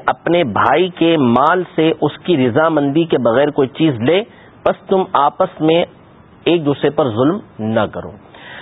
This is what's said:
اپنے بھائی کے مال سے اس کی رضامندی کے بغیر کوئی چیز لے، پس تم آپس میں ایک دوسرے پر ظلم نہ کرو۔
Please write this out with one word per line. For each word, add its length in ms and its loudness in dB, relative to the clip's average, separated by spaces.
اپنے 380 0
بھائی 460 0
کے 280 0
مال 460 2
سے 160 2
اس 180 -4
کی 180 0
رضامندی 680 0
کے 140 -2
بغیر 320 2
کوئی 180 0
چیز 340 -2
لے، 220 0
پس 240 -4
تم 160 0
آپس 480 -2
میں 240 2
ایک 260 0
دوسرے 240 0
پر 200 -2
ظلم 280 0
نہ 200 -2
کرو۔ 320 -6